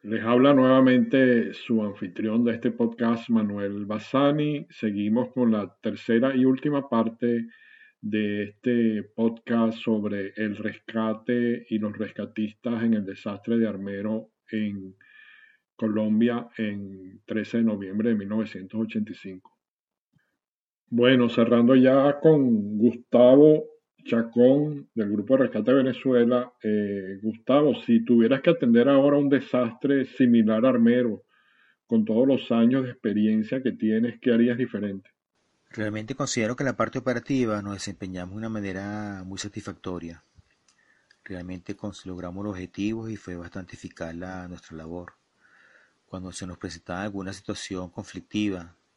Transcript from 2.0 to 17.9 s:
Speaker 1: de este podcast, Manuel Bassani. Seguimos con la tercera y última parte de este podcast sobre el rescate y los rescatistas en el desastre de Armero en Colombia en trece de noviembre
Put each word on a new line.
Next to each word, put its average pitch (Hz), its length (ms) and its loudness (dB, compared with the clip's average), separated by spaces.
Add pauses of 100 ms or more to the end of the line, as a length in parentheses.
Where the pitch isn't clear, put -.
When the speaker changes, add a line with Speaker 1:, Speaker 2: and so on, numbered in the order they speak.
Speaker 1:
de 117 100 0
este 113 180 -4
podcast, 117 580 -2
Manuel 101 560 -2
Bassani. 143 800 -2
Seguimos 107 640 -2
con 120 200 2
la 104 280 -2
tercera 117 540 0
y 127 100 2
última 135 440 0
parte 117 580 -2 (540)
de 104 420 -4
este 110 600 -2 (100)
podcast 113 640 -2
sobre 101 560 -4
el 107 220 -6
rescate 113 1120 -4
y 110 80 -2
los 104 180 -4
rescatistas 107 880 -6
en 117 120 2
el 101 120 -2
desastre 101 520 -6
de 113 100 2
Armero 101 600 -8 (200)
en 101 460 -6 (800)
Colombia 110 720 0 (100)
en 98 680 -8
trece 107 340 -4
de 117 40 2
noviembre 104 460 -2